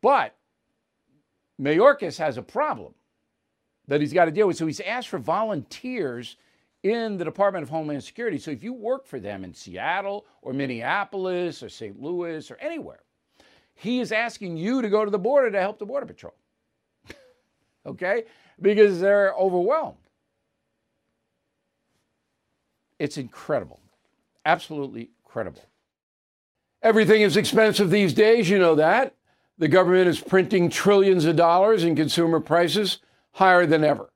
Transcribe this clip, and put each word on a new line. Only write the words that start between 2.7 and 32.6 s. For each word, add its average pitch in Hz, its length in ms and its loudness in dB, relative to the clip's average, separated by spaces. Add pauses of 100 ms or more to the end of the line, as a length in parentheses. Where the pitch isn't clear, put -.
that 147 140 0
he's 147 120 -4
gotta 165 180 2
deal 202 160 2
with. 165 100 -2
So 160 80 -6
he's 156 140 -6
asked 214 300 -8
for 180 100 -8
volunteers 160 1160 -8 (440)
in 220 360 -4
the 170 80 -6
Department 190 360 -2
of 127 80 -12
Homeland 151 340 -8
Security. 214 360 -8
So - 100 -14
if 135 140 -12
you 233 100 -12
work 254 320 -8
for 135 140 -14
them 95 240 -12
in 87 100 -16
Seattle 180 720 -8 (160)
or 123 120 -12
Minneapolis 175 1080 -6
or 110 80 -16
Saint 104 320 -16
Louis 170 480 -10
or 123 60 -18
anywhere, 294 460 -12 (720)
he 247 280 -6
is 220 100 -6
asking 214 460 -6
you 233 240 -2
to 220 80 -4
go 214 140 2
to 208 80 -4
the 196 60 -2
border 247 320 2
to 196 100 -2
help 196 200 -4
the 208 60 -10
Border 262 200 -8
Patrol. - 300 -20 (720)
<laughs> - 80 -20 (680)
Okay? 185 400 -6 (360)
Because 202 380 6
they're 196 340 2
overwhelmed. 185 640 0 (3000)
It's 147 180 -6
incredible. 120 640 -8 (640)
Absolutely 143 640 -4 (140)
incredible. 92 400 -10 (1200)
Everything 214 380 4
is 190 160 2
expensive 214 520 2
these 190 240 2
days, 214 360 4
you 196 100 4
know 170 160 4
that. 180 400 2 (420)
The 156 120 0
government 185 400 4
is 156 100 -2
printing 185 500 2
trillions 196 540 4
of 160 140 2
dollars 175 480 4
and 165 100 2
consumer 160 460 0
prices 170 580 0 (320)